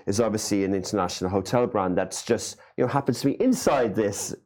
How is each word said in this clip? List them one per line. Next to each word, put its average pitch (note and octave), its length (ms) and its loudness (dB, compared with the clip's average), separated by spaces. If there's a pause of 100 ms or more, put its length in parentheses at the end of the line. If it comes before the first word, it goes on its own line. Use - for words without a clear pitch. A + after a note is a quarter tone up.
is G2 140 0
obviously G#2 440 0
an F#2+ 100 0
international F#2 560 -2
hotel G#2+ 380 2
brand F#2 280 0
that's F#2 280 -4
just, - 320 -2 (200)
you B2+ 60 0
know, B2 60 2
happens C3+ 320 0
to C3+ 60 -2
be - 140 0
inside D3 540 2
this G2+ 400 -2 (120)